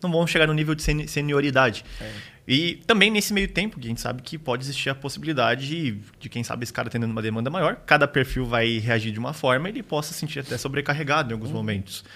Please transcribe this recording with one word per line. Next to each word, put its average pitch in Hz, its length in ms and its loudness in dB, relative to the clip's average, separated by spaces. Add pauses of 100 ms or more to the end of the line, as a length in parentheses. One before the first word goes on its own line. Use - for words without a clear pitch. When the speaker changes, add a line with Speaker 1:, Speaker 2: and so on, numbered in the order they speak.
Speaker 1:
não 180 80 0
vão 165 160 4
chegar 160 200 4
no 156 80 4
nível 151 200 2
de 151 80 -6
seni-, 151 240 0
senioridade. 143 800 2 (160)
Speaker 2:
É. 107 100 -10 (380)
Speaker 1:
E 151 280 4 (100)
também 214 240 6
nesse 208 240 2
meio 196 120 2
tempo, 202 320 -2
que 120 80 -10
a 113 40 -4
gente 117 100 -4
sabe 123 220 -4
que - 160 -10
pode 131 260 -2
existir 139 240 -4
a 135 60 0
possibilidade 135 760 0
de, 147 300 -2 (200)
de, - 120 -14
quem 120 120 -4
sabe, 117 220 -6
esse - 80 -8
cara - 160 -4
tendo 117 160 -2
uma 113 160 -2
demanda 113 300 -2
maior, 180 340 0
cada 147 240 4
perfil 131 380 0
vai 117 320 2
reagir 110 340 0
de 107 60 -8
uma 131 160 -6
forma 139 340 2
e 214 40 -8
ele 233 100 -8
possa 151 320 -4
se - 60 -10
sentir 151 180 -6
até 131 180 -6
sobrecarregado 143 760 -2
em 113 40 -4
alguns 113 160 -6
Speaker 2:
Uhum. 117 60 -4
Speaker 1:
momentos, 107 460 -4 (140)